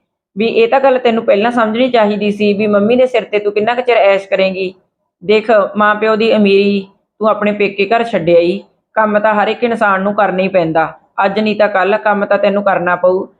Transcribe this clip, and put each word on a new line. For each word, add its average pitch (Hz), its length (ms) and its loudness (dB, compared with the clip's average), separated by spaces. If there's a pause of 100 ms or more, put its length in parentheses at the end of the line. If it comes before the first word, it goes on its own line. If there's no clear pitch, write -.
(360)
ਵੀ 208 120 -2
ਇਹ 226 200 0
ਤਾਂ 269 120 2
ਗੱਲ 262 180 2
ਤੈਨੂੰ 233 280 0
ਪਹਿਲਾਂ 220 260 2
ਸਮਝਣੀ 240 380 0
ਚਾਹੀਦੀ 208 420 0
ਸੀ 208 220 0
ਵੀ 208 140 -2
ਮੰਮੀ 208 280 2
ਦੇ 254 120 4
ਸਿਰ 240 160 -2
ਤੇ 208 160 -4
ਤੂੰ 208 140 -4
ਕਿੰਨਾ 214 200 -2
ਕੁ 247 80 -4
ਚਿਰ 240 160 0
ਐਸ਼ 196 300 2
ਕਰੇਂਗੀ। 190 460 -2 (500)
ਦੇਖ, 214 280 0 (260)
ਮਾਂ 208 180 2
ਪਿਓ 220 200 0
ਦੀ 214 200 0
ਅਮੀਰੀ 202 520 2 (320)
ਤੂੰ 214 100 0
ਆਪਣੇ 208 220 0
ਪੇਕੇ 202 340 -2
ਘਰ 226 180 0
ਛੱਡਿਆ 170 360 2
ਈ, 180 200 0 (360)
ਕੰਮ 208 240 0
ਤਾਂ 214 140 0
ਹਰ 208 140 0
ਇੱਕ 220 160 -4
ਇਨਸਾਨ 220 380 0
ਨੂੰ 202 120 -2
ਕਰਨਾ 190 300 0
ਹੀ 190 40 -2
ਪੈਂਦਾ, 160 460 0 (320)
ਅੱਜ 196 140 -2
ਨਹੀਂ 214 160 -2
ਤਾਂ 214 120 0
ਕੱਲ੍ਹ 190 300 0
ਕੰਮ 208 280 -2
ਤਾਂ 202 120 0
ਤੈਨੂੰ 202 260 0
ਕਰਨਾ 180 320 0
ਪਊ। 185 300 0 (140)